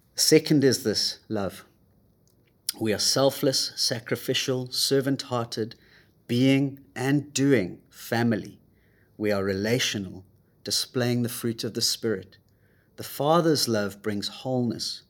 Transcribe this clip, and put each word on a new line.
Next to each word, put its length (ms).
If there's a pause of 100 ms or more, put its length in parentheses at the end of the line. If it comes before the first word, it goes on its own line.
(140)
Second 480
is 220
this, 340 (100)
love. 360 (1120)
We 140
are 60
selfless, 800
sacrificial, 920
servant-hearted, 1040 (540)
being 520 (140)
and 380
doing 460 (120)
family. 720 (560)
We 160
are 120
relational, 800 (400)
displaying 580
the 60
fruit 360
of 100
the 80
Spirit. 560 (580)
The 60
Father's 640
love 340
brings 260
wholeness, 800